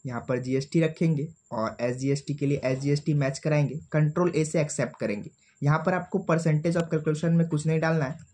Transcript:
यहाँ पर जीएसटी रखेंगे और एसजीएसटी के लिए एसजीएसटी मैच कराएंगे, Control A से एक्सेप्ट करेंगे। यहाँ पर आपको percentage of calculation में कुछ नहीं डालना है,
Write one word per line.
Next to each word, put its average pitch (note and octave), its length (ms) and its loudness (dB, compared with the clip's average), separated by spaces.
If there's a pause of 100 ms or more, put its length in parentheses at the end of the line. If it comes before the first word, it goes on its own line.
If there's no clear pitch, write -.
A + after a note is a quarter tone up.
यहाँ A#2+ 220 -6
पर B2+ 100 0
जीएसटी C3 420 0
रखेंगे D#3+ 480 0 (240)
और A2 280 -2
एसजीएसटी C3 540 -2
के C#3+ 120 -2
लिए C#3+ 180 0
एसजीएसटी C#3+ 500 0
मैच C#3+ 240 0
कराएंगे, D3 420 0 (160)
Control D#3 380 2
A D#3 100 2
से D#3 160 0
एक्सेप्ट C#3+ 400 -2
करेंगे। G#2 300 -4 (320)
यहाँ D3+ 240 4
पर F#3 80 2
आपको F3+ 360 -4
percentage E3 460 2
of E3 140 0
calculation D#3 400 0
में E3 180 4
कुछ D3+ 180 -2
नहीं D#3+ 140 2
डालना D#3+ 240 0
है, C3 140 -6 (160)